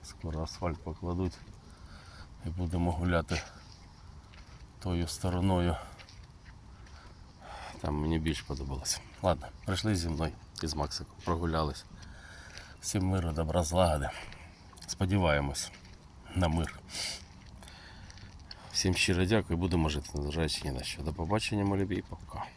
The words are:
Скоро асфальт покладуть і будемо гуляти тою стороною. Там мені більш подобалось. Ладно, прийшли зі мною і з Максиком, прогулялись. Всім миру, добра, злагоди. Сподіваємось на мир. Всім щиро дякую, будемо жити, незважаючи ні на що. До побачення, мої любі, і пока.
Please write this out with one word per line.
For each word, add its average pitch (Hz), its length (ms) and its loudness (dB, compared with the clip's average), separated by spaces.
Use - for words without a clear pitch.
Скоро 80 400 -4
асфальт 82 400 -4
покладуть 87 540 -2
і - 40 -4
будемо 87 420 2
гуляти 85 500 2
тою 87 220 2
стороною. 90 680 4
Там 76 140 0
мені 78 240 4
більш 78 220 0
подобалось. 69 600 -4
Ладно, 90 260 2
прийшли 98 300 2
зі 85 140 0
мною 80 220 0
і 80 40 0
з 76 80 -2
Максиком, 73 480 -4
прогулялись. 80 640 2
Всім 95 260 2
миру, 92 240 4
добра, 80 320 4
злагоди. 78 460 6
Сподіваємось 82 840 4
на 92 120 6
мир. 80 320 2
Всім 92 240 4
щиро 92 300 6
дякую, 95 320 4
будемо 85 320 4
жити, 71 240 -2
незважаючи 73 500 0
ні 71 80 -2
на 62 120 -4
що. - 180 -6
До 78 120 -2
побачення, 101 520 2
мої 98 160 4
любі, 98 140 2
і 95 60 0
пока. - 420 -10